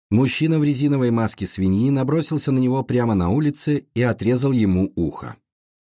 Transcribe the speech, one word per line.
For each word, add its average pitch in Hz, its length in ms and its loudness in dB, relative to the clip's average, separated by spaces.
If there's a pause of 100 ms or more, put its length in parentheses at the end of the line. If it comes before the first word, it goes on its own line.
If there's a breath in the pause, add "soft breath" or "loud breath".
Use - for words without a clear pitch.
Мужчина 143 500 2
в 147 40 2
резиновой 139 480 0
маске 113 340 -2
свиньи 95 440 0
набросился 143 640 -2
на 131 60 2
него 127 240 0
прямо 120 320 0
на 90 140 2
улице 147 640 -2
и 117 80 -2
отрезал 123 520 0
ему 98 420 2
ухо. 71 400 -6 (500)